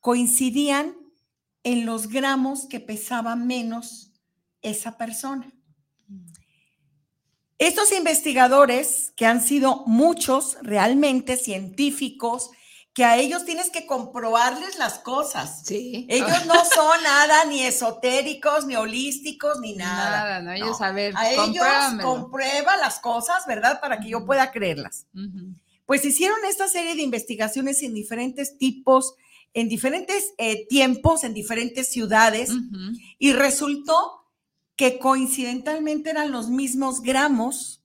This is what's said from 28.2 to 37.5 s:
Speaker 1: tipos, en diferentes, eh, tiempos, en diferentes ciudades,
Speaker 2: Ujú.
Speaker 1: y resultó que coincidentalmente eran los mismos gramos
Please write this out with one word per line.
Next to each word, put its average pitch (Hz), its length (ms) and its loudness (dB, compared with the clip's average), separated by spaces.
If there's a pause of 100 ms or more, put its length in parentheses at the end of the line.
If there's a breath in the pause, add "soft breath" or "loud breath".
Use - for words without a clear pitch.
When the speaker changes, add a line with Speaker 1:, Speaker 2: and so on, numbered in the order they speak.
Speaker 1:
tipos, 262 560 2 (400 soft breath)
en 233 140 0
diferentes, 359 680 -2
eh, 220 300 -2
tiempos, 262 540 4
en 233 120 -6
diferentes 240 540 -4
ciudades, 220 640 4
Speaker 2:
Ujú. 214 420 -6 (280 loud breath)
Speaker 1:
y 277 120 6
resultó 285 920 2 (500)
que 254 240 2
coincidentalmente 269 1120 -2
eran 302 220 -2
los 233 160 -6
mismos 262 540 -2
gramos 262 840 0